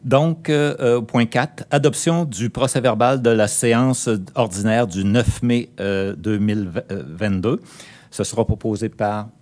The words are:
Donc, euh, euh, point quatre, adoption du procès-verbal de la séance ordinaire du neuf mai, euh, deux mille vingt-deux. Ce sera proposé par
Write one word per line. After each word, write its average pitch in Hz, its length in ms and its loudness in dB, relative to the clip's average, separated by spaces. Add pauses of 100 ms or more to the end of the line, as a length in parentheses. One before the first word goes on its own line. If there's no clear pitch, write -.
Donc, 156 460 2
euh, 147 320 2
euh, 120 200 2
point 117 240 0
quatre, 127 460 -4
adoption 165 540 2
du 113 240 -4
procès-verbal 123 720 2
de 117 80 4
la 110 180 4
séance 123 600 2 (260)
ordinaire 110 520 0
du 95 180 -4
neuf 110 360 2
mai, 120 280 0 (100)
euh, 98 360 -2
deux 107 220 -2
mille 104 320 0 (200)
vingt-deux. 95 720 -2 (500)
Ce - 140 -4
sera 113 200 -2
proposé 110 440 -4
par 107 400 -4 (120)